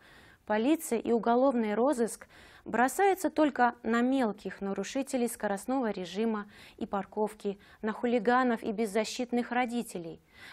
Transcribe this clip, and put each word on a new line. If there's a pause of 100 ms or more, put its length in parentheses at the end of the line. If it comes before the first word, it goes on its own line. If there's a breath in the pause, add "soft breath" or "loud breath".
(460 loud breath)
полиция
и
уголовный
розыск (360 loud breath)
бросаются
только
на
мелких
нарушителей
скоростного
режима (280 loud breath)
и
парковки, (220 loud breath)
на
хулиганов
и
беззащитных
родителей, (320 loud breath)